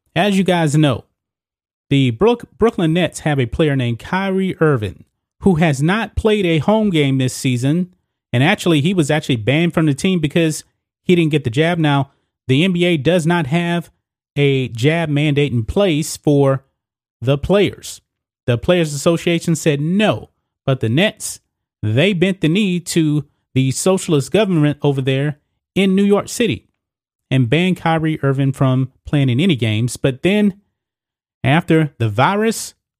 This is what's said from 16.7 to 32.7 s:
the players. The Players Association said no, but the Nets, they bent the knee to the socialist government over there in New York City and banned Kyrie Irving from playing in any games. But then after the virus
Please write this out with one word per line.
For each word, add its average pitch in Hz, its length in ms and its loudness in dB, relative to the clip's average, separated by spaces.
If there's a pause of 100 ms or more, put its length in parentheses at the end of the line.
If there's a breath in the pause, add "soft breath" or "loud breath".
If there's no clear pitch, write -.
the 135 160 0
players. - 640 -2 (460)
The 120 100 2
Players 165 360 0
Association 170 640 0
said 143 240 0
no, 165 520 -2 (340)
but 135 140 0
the 113 100 -2
Nets, 180 520 -2 (420)
they 135 300 2
bent 185 280 0
the 156 80 2
knee 180 300 0
to 151 480 -2 (260)
the 131 180 0
socialist 175 600 0
government 170 500 2
over 139 200 0
there 135 360 -2 (380)
in 190 180 2
New 202 120 2
York 202 240 0
City 180 400 -4 (600)
and 131 200 2
banned 175 260 0
Kyrie 160 480 -2
Irving 139 300 0
from 131 400 -2 (120)
playing 139 220 0
in 123 140 0
any 175 160 0
games. 110 400 -2
But 131 260 -4
then 208 380 0 (800)
after 156 540 0
the 113 100 -2
virus 190 680 -2 (240)